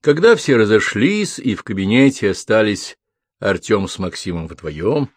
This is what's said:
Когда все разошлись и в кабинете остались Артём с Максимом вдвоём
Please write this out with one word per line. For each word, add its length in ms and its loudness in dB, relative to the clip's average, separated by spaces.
Когда 340 4
все 200 0
разошлись 800 2
и 160 -4
в 80 -6
кабинете 680 0
остались 680 -2
Артём 500 -2
с 120 -12
Максимом 480 -8
вдвоём 680 -6